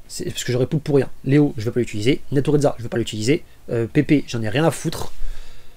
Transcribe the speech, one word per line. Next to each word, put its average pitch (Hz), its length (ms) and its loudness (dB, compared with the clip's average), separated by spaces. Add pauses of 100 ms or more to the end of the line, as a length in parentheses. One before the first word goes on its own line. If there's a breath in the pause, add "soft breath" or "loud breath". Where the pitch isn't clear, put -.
c'est - 160 -8
parce - 200 -6
que 127 80 -2
j'aurais 127 140 2
pool 156 140 -2
pour 143 160 2
rien. 127 120 4 (160)
Léo, 143 320 4
je 104 80 -4
vais 117 60 -2
pas 123 100 0
l'utiliser. 113 400 0 (120)
Neturiza, 143 460 2
je 117 40 -8
vais 107 60 -6
pas 120 100 -4
l'utiliser. 113 460 0 (260 soft breath)
Euh, 117 160 -2
Pépé, 139 400 2
j'en 117 160 -4
ai 107 60 -2
rien 127 160 2
à 160 60 4
foutre. - 420 -2 (640 soft breath)